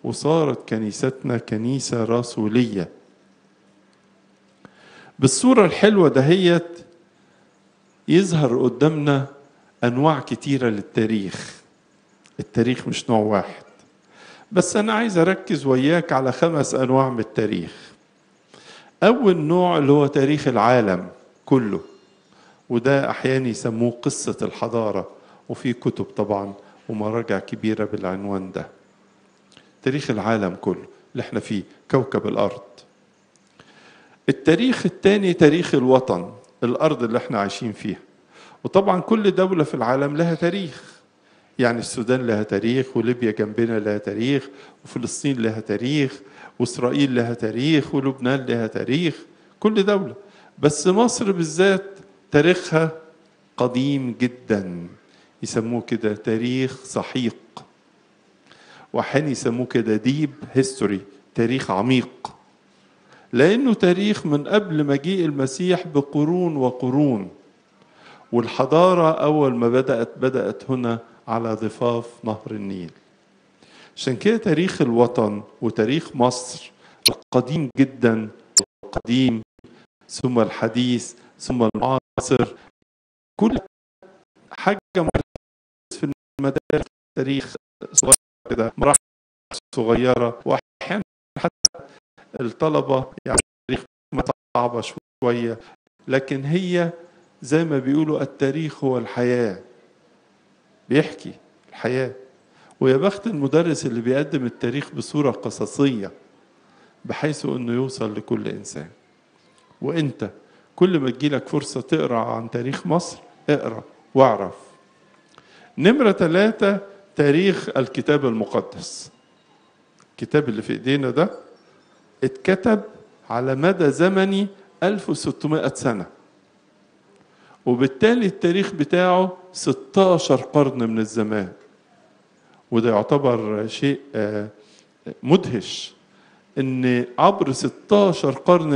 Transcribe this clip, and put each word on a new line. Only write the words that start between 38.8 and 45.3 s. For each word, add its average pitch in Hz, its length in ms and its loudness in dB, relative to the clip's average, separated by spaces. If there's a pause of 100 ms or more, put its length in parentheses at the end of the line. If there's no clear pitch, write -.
كل 202 320 2
دولة 185 320 2
في 139 100 -4
العالم 139 440 -2
لها 170 180 0
تاريخ، 175 640 -6 (600)
يعني 120 200 2
السودان 123 480 -2
لها 107 160 0
تاريخ، 117 540 -2
وليبيا 117 340 0
جنبنا 110 480 -2
لها 104 180 -2
تاريخ، 117 520 -4 (360)
وفلسطين 127 560 -4